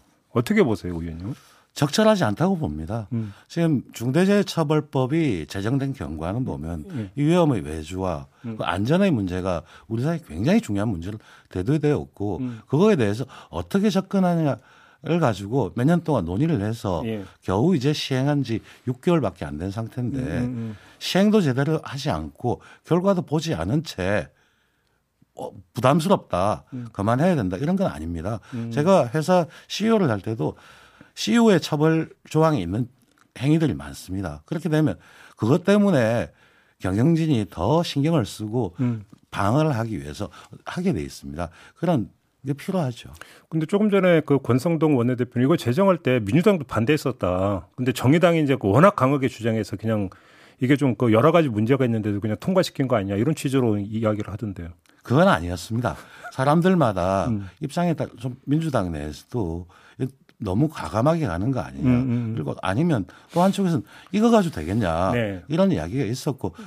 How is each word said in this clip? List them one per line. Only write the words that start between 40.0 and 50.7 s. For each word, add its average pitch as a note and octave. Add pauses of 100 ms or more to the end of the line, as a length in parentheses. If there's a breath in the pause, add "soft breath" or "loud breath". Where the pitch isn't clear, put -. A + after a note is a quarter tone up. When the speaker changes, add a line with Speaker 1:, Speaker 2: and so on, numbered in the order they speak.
Speaker 2:
위해서 D2 (360 loud breath)
하게 F3+
돼 F2
있습니다. C#2+ (280 loud breath)
그런 D#3 (360)
게 C#3
필요하죠. C#3 (380 loud breath)
Speaker 1:
근데 D#3+
조금 G3+
전에 F3+
그 C#3
권성동 D3+
원내대표는 A#2+
이거 D#3+
제정할 F3
때 B2+
민주당도 D#3
반대했었다. G2+
근데 B2+
정의당이 E3
이제 C#3
그 A2
워낙 G#2+
강하게 C3+
주장해서 A2
그냥 G#2 (500 soft breath)
이게 C3+